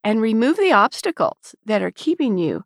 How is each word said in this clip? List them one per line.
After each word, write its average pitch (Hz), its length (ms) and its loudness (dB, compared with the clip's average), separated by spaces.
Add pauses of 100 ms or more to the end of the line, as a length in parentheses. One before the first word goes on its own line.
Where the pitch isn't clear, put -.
and 214 160 0
remove 226 360 2
the 381 160 2
obstacles - 800 0 (100)
that 208 180 0
are 180 80 -4
keeping 285 460 -2
you 160 280 -2